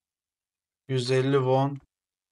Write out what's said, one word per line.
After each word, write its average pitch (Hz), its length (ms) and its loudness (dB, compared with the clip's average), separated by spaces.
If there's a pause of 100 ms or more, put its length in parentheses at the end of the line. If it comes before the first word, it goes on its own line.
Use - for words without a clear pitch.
(880)
yüz 127 220 -4
elli 131 260 2
won, 135 420 0 (540)